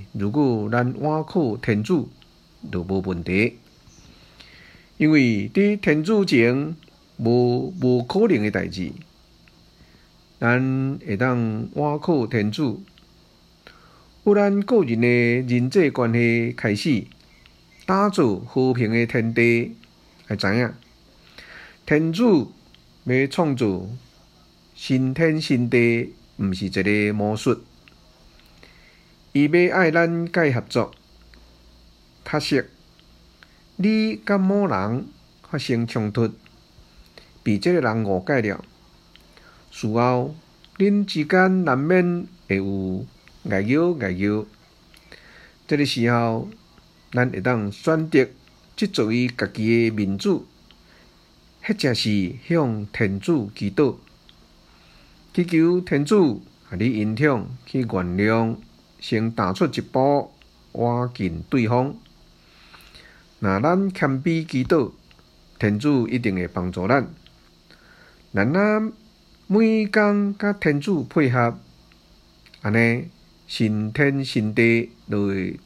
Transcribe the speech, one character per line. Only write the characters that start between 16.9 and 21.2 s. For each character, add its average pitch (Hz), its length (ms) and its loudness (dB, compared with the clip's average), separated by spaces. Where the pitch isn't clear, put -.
打 196 240 2
造 135 260 2
和 127 380 0
平 117 180 0
的 117 140 2
天 113 280 -2
地。 117 420 2
要 104 80 -4
知 95 120 -2
影， 120 160 0